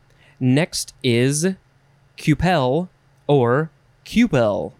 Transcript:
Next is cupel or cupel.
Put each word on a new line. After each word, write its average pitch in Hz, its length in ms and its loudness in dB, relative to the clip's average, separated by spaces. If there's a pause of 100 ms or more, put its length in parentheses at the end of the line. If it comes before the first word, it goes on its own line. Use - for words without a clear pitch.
(400)
Next 131 540 -2 (100)
is 139 520 0 (600)
cupel 160 720 -2 (400)
or 143 420 0 (360)
cupel. 117 760 0